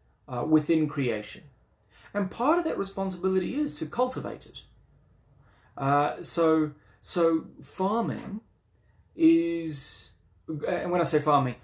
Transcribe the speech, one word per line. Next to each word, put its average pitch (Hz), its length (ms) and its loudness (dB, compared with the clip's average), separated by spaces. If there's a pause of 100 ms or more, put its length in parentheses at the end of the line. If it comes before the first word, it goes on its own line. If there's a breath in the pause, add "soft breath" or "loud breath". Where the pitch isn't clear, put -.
(280)
uh, 123 200 -4
within 156 400 4
creation. 120 540 -4 (720 soft breath)
And 196 160 -2
part 302 280 2
of 330 60 -2
that 302 140 -2
responsibility 190 800 -2
is 294 220 -4
to 156 80 -4
cultivate 139 600 -4
it. - 160 -18 (1120 soft breath)
Uh, 143 460 0
so, 160 500 2 (280 soft breath)
so 165 440 2 (180)
farming 190 800 -4 (720)
is, 165 1000 0 (540)
and 175 240 -2
when 175 100 2
I 165 40 2
say 151 160 4
farming, 139 440 4